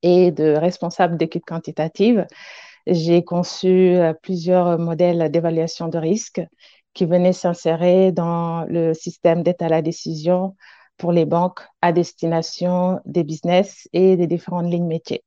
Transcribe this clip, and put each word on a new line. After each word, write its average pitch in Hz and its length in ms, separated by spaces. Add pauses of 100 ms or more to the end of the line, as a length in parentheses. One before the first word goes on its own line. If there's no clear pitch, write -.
et 180 260
de 156 240
responsable 170 640
d'équipe 170 260
quantitative. 170 840 (580)
J'ai 170 380
conçu, 180 720
euh, 165 180
plusieurs 175 640
modèles 170 540
d'évaluation 165 560
de 165 100
risque 165 420 (540)
qui 185 120
venaient 180 280
s'insérer 180 800
dans 170 540
le 165 280
système 170 480
d'aide 170 220
à 165 60
la 160 120
décision 165 760 (420)
pour 170 140
les 170 140
banques 170 360 (200)
à 175 100
destination 175 1120
des 170 180
business 175 680
et 185 220
des 175 120
différentes 175 420
lignes 175 160
métiers. 165 420